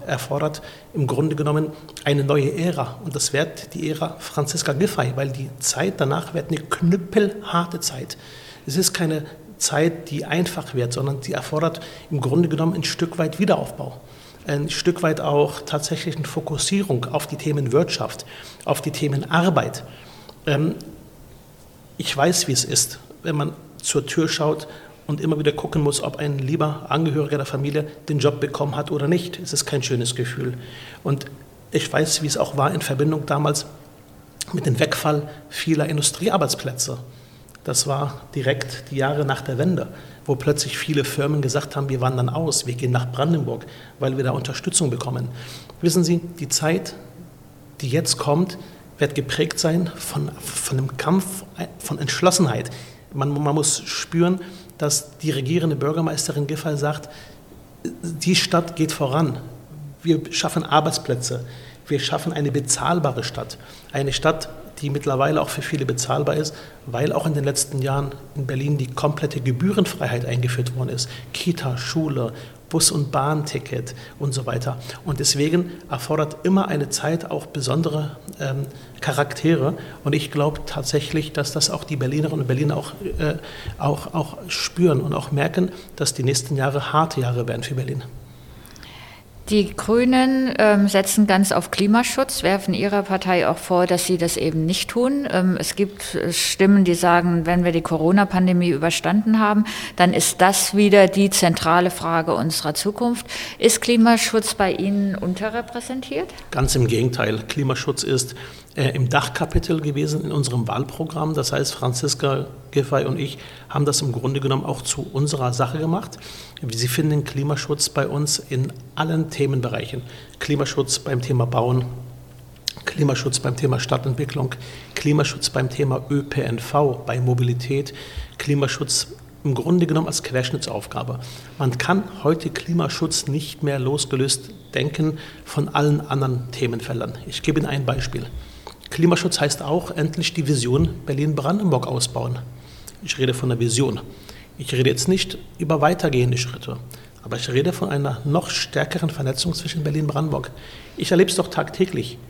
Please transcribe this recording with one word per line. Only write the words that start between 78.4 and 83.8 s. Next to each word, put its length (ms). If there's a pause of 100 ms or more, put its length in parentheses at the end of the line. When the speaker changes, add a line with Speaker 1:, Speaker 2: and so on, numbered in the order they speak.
Speaker 1:
Charaktere. 720 (300)
Und 100
ich 160
glaub 360
tatsächlich, 640
dass 180
das 200
auch 120
die 140
Berlinerinnen 460
und 40
Berliner 300
auch, 160 (260)
äh, 200 (400)
auch, 360